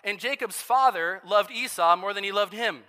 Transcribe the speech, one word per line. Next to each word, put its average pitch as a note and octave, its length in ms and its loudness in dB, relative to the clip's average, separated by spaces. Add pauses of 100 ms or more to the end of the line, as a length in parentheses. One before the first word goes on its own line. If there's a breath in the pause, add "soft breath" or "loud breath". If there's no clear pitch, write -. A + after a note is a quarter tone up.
and G3+ 160 -4
Jacob's A#3+ 440 -6
father F#3+ 640 2
loved G3+ 240 2
Esau F#3 460 2
more G3 180 -4
than - 100 -4
he G3 80 -4
loved G3+ 220 0
him. G#3+ 240 -4 (100)